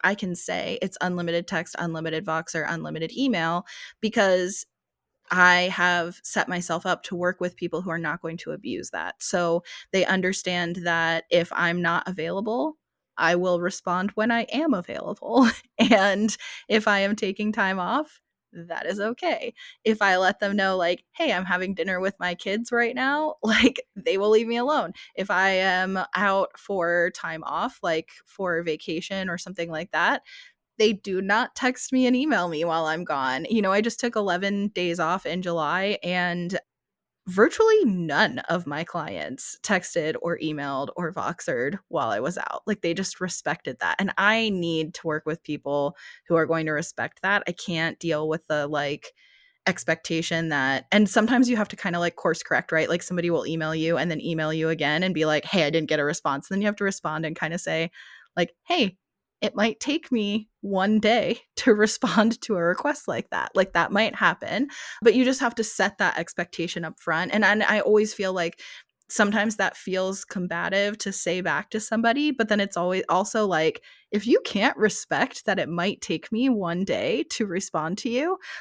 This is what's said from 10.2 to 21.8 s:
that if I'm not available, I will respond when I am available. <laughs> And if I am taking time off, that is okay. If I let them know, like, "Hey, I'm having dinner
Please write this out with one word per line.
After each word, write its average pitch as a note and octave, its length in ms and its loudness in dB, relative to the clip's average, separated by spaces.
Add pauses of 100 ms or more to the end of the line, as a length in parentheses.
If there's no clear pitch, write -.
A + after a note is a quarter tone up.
that E3 460 0
if E3+ 240 4
I'm E3+ 280 0
not E3+ 260 0
available, G#3 680 -4 (400)
I E3 180 4
will F3+ 260 2
respond F#3 540 -2
when A3 160 0
I A#3 120 0
am D4+ 300 0
available. A3 840 0
<laughs> - 40 -16 (200)
And G3+ 560 4 (340)
if G#3+ 180 2
I G3+ 120 4
am G3+ 160 0
taking G#3 360 -2
time G3 280 0
off, A#3+ 420 -4 (320)
that E3+ 320 -8
is F#3+ 140 -4
okay. B3 540 -4 (320)
If A3 160 2
I F#3+ 160 6
let F#3+ 240 2
them G3+ 160 0
know, F#3+ 200 2
like, F3+ 260 2 (100)
"Hey, D#4+ 200 0
I'm F#3 120 -2
having F#3 280 0
dinner F3+ 280 -2